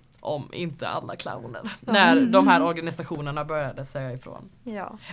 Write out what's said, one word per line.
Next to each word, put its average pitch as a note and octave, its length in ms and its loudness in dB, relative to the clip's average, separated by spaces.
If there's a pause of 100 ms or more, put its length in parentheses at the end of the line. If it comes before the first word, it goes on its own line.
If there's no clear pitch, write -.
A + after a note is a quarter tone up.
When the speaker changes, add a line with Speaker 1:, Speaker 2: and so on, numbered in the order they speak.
(200)
Speaker 1:
om - 340 -8
inte E3 340 -8
alla - 280 -8
clowner. - 480 -12
Speaker 2:
Ja. - 300 -6
Speaker 1:
När F#3 220 8 (100)
de G3 220 6
här F#3 80 8
Speaker 3:
Mm. E3+ 120 4
Speaker 1:
organisationerna E3 800 -6
började C#3 400 -6
säga C3 280 -8
ifrån. - 360 -16 (140)
Speaker 2:
Ja. G#3+ 340 -12 (160)